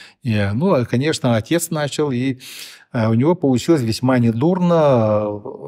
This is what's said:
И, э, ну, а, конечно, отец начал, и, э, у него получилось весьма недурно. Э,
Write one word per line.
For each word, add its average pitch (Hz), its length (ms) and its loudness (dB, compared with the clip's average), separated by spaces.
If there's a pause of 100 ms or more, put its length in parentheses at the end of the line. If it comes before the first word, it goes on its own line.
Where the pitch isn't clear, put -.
(240)
И, 117 100 -2
э, 101 200 0
ну, 170 200 0
а, 123 120 2
конечно, 131 500 0
отец 160 360 -2
начал, 147 400 -2
и, 127 260 -2 (560)
э, 113 160 0
у 113 60 2
него 151 200 2
получилось 139 460 2
весьма 123 380 0
недурно. 165 560 2
Э, 107 640 2 (280)